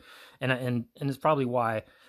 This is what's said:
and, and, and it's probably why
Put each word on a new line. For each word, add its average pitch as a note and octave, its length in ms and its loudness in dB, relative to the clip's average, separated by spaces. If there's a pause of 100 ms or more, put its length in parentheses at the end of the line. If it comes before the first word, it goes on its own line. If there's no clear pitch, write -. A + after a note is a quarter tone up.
(380)
and, C3 140 0
and, B2 320 -2 (160)
and C#3+ 80 -2
it's C3 100 -4
probably D3 280 2
why A#2 380 0 (240)